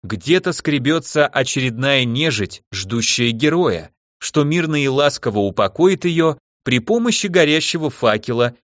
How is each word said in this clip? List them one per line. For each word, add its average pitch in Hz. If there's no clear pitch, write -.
Где-то 135
скребется 147
очередная 131
нежить, 120
ждущая 113
героя, 123
что -
мирно 156
и 139
ласково 135
упокоит 104
ее 160
при 123
помощи 226
горящего 156
факела 120